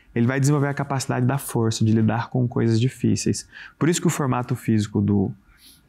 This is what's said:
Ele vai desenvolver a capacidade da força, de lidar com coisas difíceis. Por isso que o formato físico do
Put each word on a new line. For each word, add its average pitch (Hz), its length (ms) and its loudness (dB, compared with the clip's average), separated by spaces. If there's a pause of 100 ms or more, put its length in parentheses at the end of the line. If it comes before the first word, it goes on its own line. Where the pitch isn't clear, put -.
(140)
Ele 120 120 2
vai 131 140 0
desenvolver 143 280 2
a 139 60 -4
capacidade 135 520 -2
da 131 120 2
força, 113 460 -2
de 107 80 4
lidar 110 380 2
com 123 180 0
coisas 117 320 2
difíceis. - 680 -2 (320)
Por 139 100 0
isso 170 120 0
que - 60 0
o 165 40 2
formato 123 460 -2
físico 104 440 0
do 101 300 2 (580)